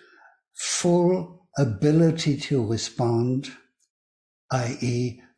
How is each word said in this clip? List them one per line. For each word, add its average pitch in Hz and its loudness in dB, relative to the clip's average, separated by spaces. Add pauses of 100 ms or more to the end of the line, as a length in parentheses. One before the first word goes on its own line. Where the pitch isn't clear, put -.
(560)
full 175 0 (100)
ability 151 2
to 127 -2
respond, 120 -2 (1000)
I 127 -4
E 123 -4 (180)